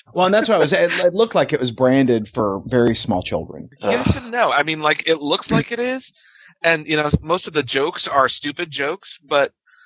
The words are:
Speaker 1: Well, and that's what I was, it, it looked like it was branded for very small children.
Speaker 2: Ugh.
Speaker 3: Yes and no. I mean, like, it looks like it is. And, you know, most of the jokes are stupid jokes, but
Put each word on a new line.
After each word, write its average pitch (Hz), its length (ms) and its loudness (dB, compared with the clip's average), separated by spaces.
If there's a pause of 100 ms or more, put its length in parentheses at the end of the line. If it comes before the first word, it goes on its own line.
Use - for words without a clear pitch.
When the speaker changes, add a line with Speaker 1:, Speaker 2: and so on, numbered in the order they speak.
(140)
Speaker 1:
Well, 175 100 2
and 190 100 2
that's 220 140 2
what 220 60 2
I 185 40 4
was, 151 140 2
it, 175 200 2
it 180 220 0
looked 226 200 0
like 151 180 2
it 151 80 0
was 127 120 0
branded 123 560 2
for 101 380 -2
very 120 280 4
small 95 280 -2
children. 80 460 -8 (140)
Speaker 2:
Ugh. 202 100 0
Speaker 3:
Yes - 240 0
and 247 140 -12
no. 226 220 0
I 139 100 2
mean, 156 180 -4
like, 151 280 0
it 165 120 2
looks 147 300 -2
like - 220 0
it 233 80 -4
is. 254 320 -6 (500)
And, 165 240 0
you 156 100 0
know, 151 140 0 (120)
most 165 260 -4
of 170 60 -12
the 151 80 2
jokes 139 460 -2
are 135 200 2
stupid 147 420 -6
jokes, 143 480 -8
but 143 320 0 (360)